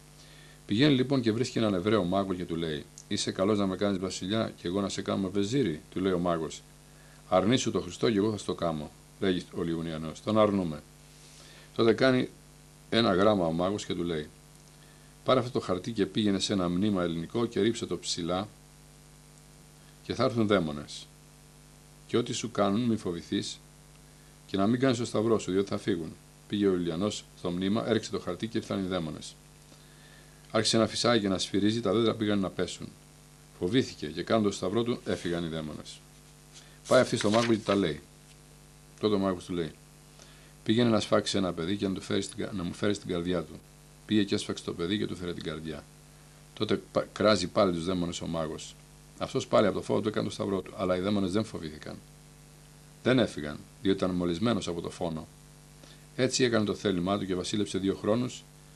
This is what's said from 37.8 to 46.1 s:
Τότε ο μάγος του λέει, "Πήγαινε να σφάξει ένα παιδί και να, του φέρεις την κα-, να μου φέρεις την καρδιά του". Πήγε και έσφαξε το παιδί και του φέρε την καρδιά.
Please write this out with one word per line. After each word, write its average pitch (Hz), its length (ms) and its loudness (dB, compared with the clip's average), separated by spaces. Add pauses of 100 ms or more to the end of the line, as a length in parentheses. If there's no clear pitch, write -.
Τότε 107 160 2
ο - 20 4
μάγος 95 280 0
του 95 80 -8
λέει, 82 180 -4 (920)
"Πήγαινε 117 260 4
να 110 100 4
σφάξει 104 380 2
ένα 90 160 0
παιδί 85 240 -2
και 101 100 -2
να, 95 60 -2
του 90 80 -6
φέρεις 101 280 -2
την - 80 -16
κα-, - 140 -6
να 92 120 -6
μου 87 100 -6
φέρεις 104 260 -2
την - 100 -8
καρδιά 87 340 -2
του". 80 160 -16 (460)
Πήγε 107 180 4
και 101 120 0
έσφαξε - 280 -4
το - 100 -6
παιδί 87 240 -2
και 104 100 -2
του - 80 -8
φέρε 87 180 -6
την - 100 -10
καρδιά. 78 400 -8 (720)